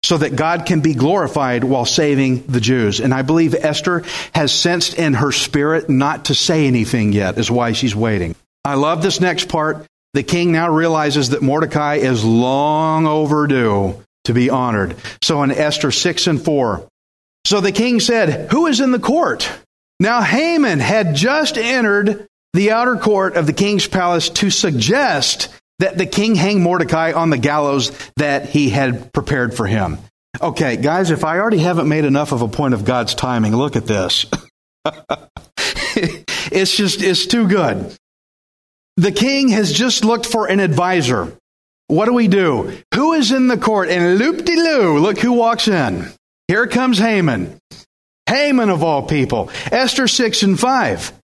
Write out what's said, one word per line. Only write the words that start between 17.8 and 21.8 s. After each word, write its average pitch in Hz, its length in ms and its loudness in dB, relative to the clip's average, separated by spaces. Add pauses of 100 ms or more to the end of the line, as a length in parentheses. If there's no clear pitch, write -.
said, 180 500 0
"Who 311 160 2
is 254 140 0
in 269 100 2
the 247 80 2
court?" 269 500 -2 (540)
Now 226 200 2
Haman 247 580 0
had 170 340 0
just 269 440 0
entered 214 680 0 (280)